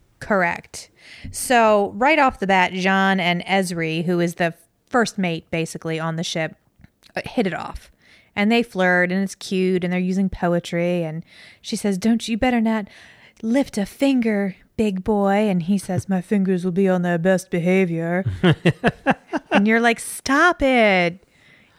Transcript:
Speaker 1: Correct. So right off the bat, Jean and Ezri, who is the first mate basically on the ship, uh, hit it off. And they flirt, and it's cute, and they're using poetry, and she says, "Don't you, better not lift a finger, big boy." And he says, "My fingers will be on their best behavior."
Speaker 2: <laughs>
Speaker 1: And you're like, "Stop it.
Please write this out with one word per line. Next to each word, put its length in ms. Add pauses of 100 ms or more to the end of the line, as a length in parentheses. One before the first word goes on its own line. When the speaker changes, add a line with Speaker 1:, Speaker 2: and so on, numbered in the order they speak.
(200)
Speaker 1:
Correct. 720 (400)
So 640
right 220
off 220
the 60
bat, 260
Jean 480
and 240
Ezri, 600
who 160
is 160
the 180 (340)
first 300
mate 320
basically 500
on 160
the 80
ship, 320 (600)
uh, 80
hit 220
it 80
off. 360 (440)
And 180
they 100
flirt, 480
and 120
it's 120
cute, 500
and 80
they're 80
using 280
poetry, 760
and 220 (360)
she 160
says, 220
"Don't 300
you, 100
better 220
not 260 (560)
lift 360
a 80
finger, 680 (220)
big 260
boy." 460
And 160
he 120
says, 320
"My 120
fingers 440
will 80
be 160
on 140
their 160
best 320
behavior." 760 (180)
Speaker 2:
<laughs> 1080
Speaker 1:
And 160
you're 140
like, 180
"Stop 640
it. 640 (540)